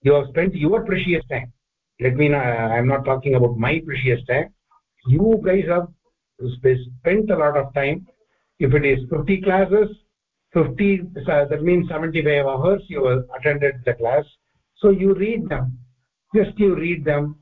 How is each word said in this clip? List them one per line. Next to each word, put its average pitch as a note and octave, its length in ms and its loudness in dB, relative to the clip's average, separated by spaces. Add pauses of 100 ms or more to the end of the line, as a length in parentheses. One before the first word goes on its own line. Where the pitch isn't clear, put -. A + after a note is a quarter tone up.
You C#3 120 4
have C#3 140 2
spent F3 260 -2
your F3+ 300 0
precious F3+ 460 -2
time. C3 220 -8 (480)
Let B2+ 160 0
me, D3 180 2
uh, - 20 0
I'm A#2 520 0
not C3+ 160 0
talking C3+ 320 0
about B2 200 2
my C3+ 300 -2
precious B2+ 400 -2
time. C3+ 260 -2 (540)
You G3 380 4
guys F#3+ 240 0
have F3 180 0 (560)
sp-, B2+ 560 0
spent G#3+ 320 0
a F3+ 60 2
lot D3 200 0
of C#3 180 -4
time. D3 340 -4 (500)
If C3+ 160 2
it D3 100 2
is C3+ 140 2 (100)
fifty F#3 320 -2
classes, G3 480 2 (640)
fifty, F3+ 500 0 (280)
uh, D3 140 2
that D3 180 -4
means F3+ 260 2
seventy-five D3+ 560 0
hours D3+ 440 0
you C#3+ 180 -2
have B2+ 180 0 (140)
attended C#3+ 360 0 (120)
the A#2+ 80 0
class. B2+ 300 0 (540)
So G#3+ 100 4
you F#3+ 260 4
read G#3+ 340 -4
them. B2+ 300 -4 (560)
Just G#3 240 2
you G3+ 160 4
read E3 300 -4
them. D3 380 -2